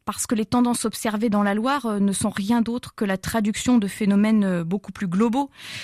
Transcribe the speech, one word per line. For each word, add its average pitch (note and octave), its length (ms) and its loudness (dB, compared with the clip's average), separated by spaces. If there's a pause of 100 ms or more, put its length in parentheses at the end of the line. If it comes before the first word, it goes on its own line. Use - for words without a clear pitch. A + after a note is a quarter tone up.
parce - 220 -6
que - 80 0
les G#3+ 100 0
tendances A#3+ 400 0
observées G#3+ 460 -2
dans G#3 140 2
la G3+ 100 2
Loire, B3 320 -2
euh, G#3 140 0
ne G3+ 120 2
sont G3+ 180 -2
rien G#3 300 0
d'autre A#3 360 -4
que - 80 -2
la F#3+ 120 0
traduction A3 640 0
de G3+ 80 2
phénomènes, G#3 580 2
euh, F3 200 0
beaucoup F#3+ 280 -6
plus G#3 140 -6
globaux. A#3 420 0 (360)